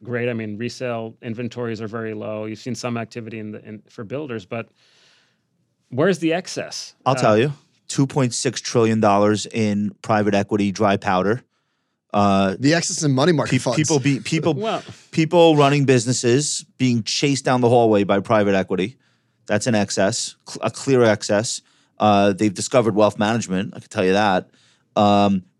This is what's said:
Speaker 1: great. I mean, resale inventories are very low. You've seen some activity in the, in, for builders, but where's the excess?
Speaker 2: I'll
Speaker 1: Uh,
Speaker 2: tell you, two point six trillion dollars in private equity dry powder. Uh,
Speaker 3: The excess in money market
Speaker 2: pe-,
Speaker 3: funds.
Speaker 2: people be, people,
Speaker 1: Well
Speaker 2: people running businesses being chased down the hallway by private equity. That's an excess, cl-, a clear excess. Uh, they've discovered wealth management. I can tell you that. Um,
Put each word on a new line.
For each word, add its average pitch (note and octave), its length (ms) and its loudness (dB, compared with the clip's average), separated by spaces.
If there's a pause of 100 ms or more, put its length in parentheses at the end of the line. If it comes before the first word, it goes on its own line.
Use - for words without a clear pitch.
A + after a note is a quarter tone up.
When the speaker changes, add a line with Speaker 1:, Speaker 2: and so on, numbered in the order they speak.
Speaker 1:
great. A#2+ 260 -4
I B2 60 -4
mean, G#2+ 240 -8
resale A#2 640 -8
inventories A#2 580 -8
are A2+ 80 -8
very A2 240 -8
low. G#2+ 320 -8
You've A2 140 -10
seen B2 160 -10
some A#2 240 -6
activity A2+ 400 -12
in G#2+ 140 -12
the, G#2+ 140 -16
in, G#2+ 220 -16
for - 160 -16
builders, A#2+ 400 -10
but A2+ 240 -10 (1200)
where's E3 280 0
the D#3+ 160 -2
excess? - 600 -10 (120)
Speaker 2:
I'll C3 80 2
Speaker 1:
Uh, C3 60 -2
Speaker 2:
tell A2 180 4
you, C#3+ 140 2 (340)
two C#3 200 0
point C3 280 -2
six - 260 -4
trillion A2+ 400 2
dollars G#2 460 4
in G#2 560 -2
private G#2 320 0
equity G2+ 380 0
dry G2+ 240 0
powder. G2 460 0 (680)
Uh, G2 460 2
Speaker 3:
The C#3+ 160 2
excess E3+ 280 -4
in D3 100 2
money C#3 200 2
market C3 200 0
Speaker 2:
pe-, B2+ 60 2
Speaker 3:
funds. B2 180 -2
Speaker 2:
people D#3 220 2
be, C3+ 220 0
people, D#3+ 340 -2
Speaker 1:
Well G3 280 -4 (280)
Speaker 2:
people E3 460 6
running C#3+ 280 4
businesses B2+ 800 2 (140)
being B2 240 2
chased C#3 420 -2
down C3 160 2
the B2 80 4
hallway A2+ 360 4
by G2 160 2
private G2+ 340 2
equity. F#2+ 420 -2 (500)
That's G#2 200 -2
an A#2+ 80 0
excess, G2+ 640 -2 (100)
cl-, - 200 -10
a A#2+ 40 -2
clear C3 340 0
excess. A2 560 0 (380)
Uh, G2+ 340 4
they've G2+ 200 0
discovered G#2+ 420 0
wealth G#2 240 2
management. G#2 560 -4
I - 60 -16
can - 80 -20
tell G#2 160 -2
you F#2 80 2
that. G2 380 0 (460)
Um, G2+ 460 2 (180)